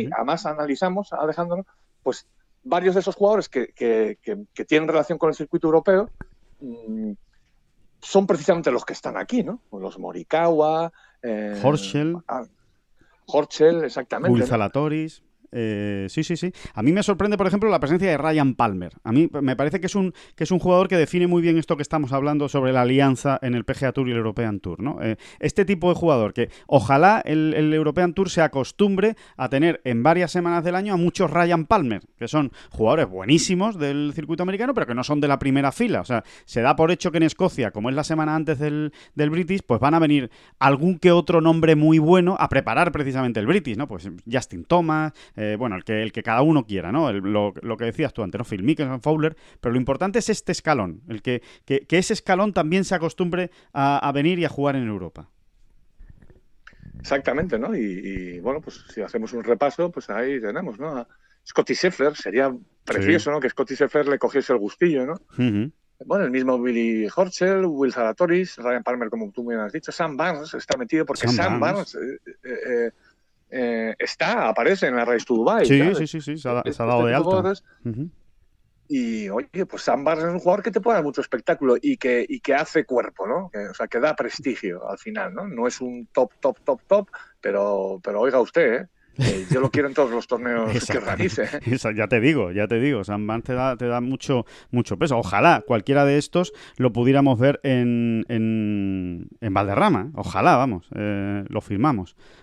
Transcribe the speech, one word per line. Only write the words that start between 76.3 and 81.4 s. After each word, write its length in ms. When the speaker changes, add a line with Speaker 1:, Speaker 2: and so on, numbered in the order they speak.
Speaker 1:
se 140
ha 20
da-, 80
Speaker 2:
Este, 140
Speaker 1:
se 80
ha 40
dado 220
Speaker 2:
este 40
Speaker 1:
de 40
Speaker 2:
tipo 140
de 80
Speaker 1:
alta. 100
Speaker 2:
cosas. 160
Speaker 1:
Ujú. 240
Speaker 2:
Y, 400
oye, 360
pues 160
Sam 220
Burns 200
es 80
un 60
jugador 240
que 80
te 120
puede 140
dar 80
mucho 180
espectáculo 580